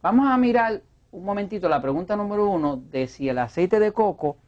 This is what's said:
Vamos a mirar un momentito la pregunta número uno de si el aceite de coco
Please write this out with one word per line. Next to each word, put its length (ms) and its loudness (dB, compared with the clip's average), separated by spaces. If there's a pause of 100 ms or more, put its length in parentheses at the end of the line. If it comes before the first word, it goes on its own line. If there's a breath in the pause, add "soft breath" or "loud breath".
Vamos 260 4
a 100 2
mirar 440 2 (320)
un 100 -14
momentito 460 -4
la 120 2
pregunta 360 -2
número 320 0
uno 260 0
de 320 -6
si 220 -6
el 100 -2
aceite 400 0
de 140 2
coco 420 -2 (120)